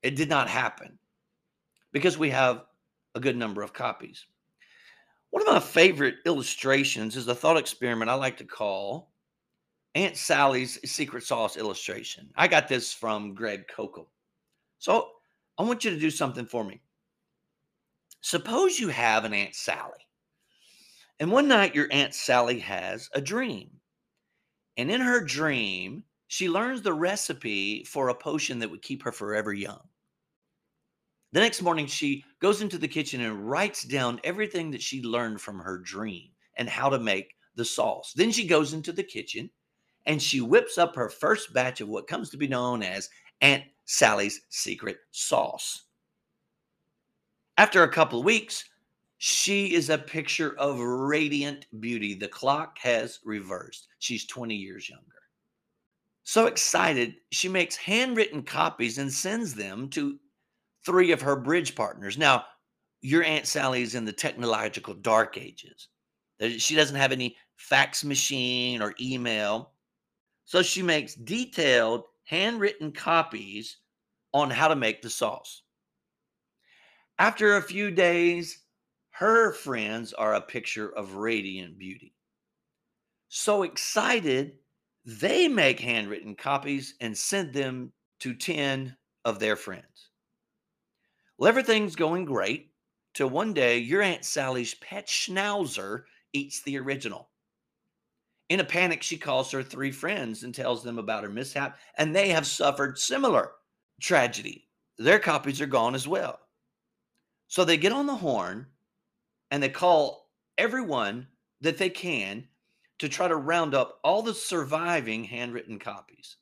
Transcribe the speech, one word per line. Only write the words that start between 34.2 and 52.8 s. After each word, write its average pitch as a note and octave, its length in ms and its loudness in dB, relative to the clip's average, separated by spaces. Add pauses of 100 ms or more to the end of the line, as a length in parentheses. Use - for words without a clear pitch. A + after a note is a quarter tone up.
everything F3+ 480 -4
that B2+ 100 -8
she C3+ 200 -6
learned A2+ 400 -2
from G2+ 180 -12
her F2+ 200 -8
dream F#2 500 -10 (280)
and B2 120 -4
how C3+ 200 0
to C3+ 100 2
make G2 360 -2 (200)
the A#2 100 -4
sauce. - 500 -4
Then G#3+ 160 4
she G#3+ 160 -2
goes D3+ 260 4
into D#3+ 180 -8
the F3+ 120 -6
kitchen - 460 -10 (560)
and D3+ 160 0
she C#3 200 0
whips - 360 4
up E3+ 180 2
her A#2 140 -2
first - 440 0
batch B2+ 280 0
of G#2 60 -8
what G#2 200 -6
comes - 240 -6
to C#3 60 -14
be C#3+ 100 -2
known B2 360 0
as F#2+ 260 -6 (320)
Aunt C3+ 220 6 (220)
Sally's G#2 640 4
secret - 480 -6 (140)
sauce. - 720 -2 (1700)
After F#3+ 260 10
a D3 80 6
couple D3+ 280 4
of C3 60 0
weeks, A3 400 0 (520)
she G3 560 0
is D#3 160 2
a D#3 80 4
picture D3+ 600 -4
of C#3 200 0
radiant C#3+ 840 -2 (140)
beauty. G#2+ 340 -4
The G2 140 -8
clock C#3+ 520 -2
has A#2 440 -2